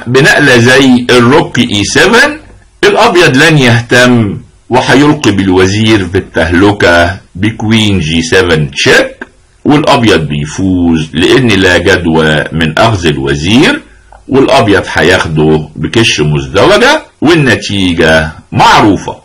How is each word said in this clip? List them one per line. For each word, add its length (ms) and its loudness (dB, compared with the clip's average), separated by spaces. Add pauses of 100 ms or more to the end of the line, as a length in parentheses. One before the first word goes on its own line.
بنقلة 500 2
زي 520 4
الروك 500 2
اي 240 -2
سفن، 560 0 (440)
الأبيض 540 2
لن 200 2
يهتم 800 2 (320)
وهيلقي 600 0
بالوزير 760 0
في 100 -4
التهلكة 1000 0 (180)
بكوين 640 -2
جي 220 -4
سفن 500 0
تشيك، 440 0 (500)
والأبيض 540 0
بيفوز 920 -2
لأن 340 0
لا 300 2
جدوى 760 0
من 280 -4
أخذ 260 0
الوزير، 760 0 (460)
والأبيض 560 0 (100)
هياخده 840 0
بكش 440 -2
مزدوجة، 840 0 (180)
والنتيجة 1080 0 (200)
معروفة. 720 0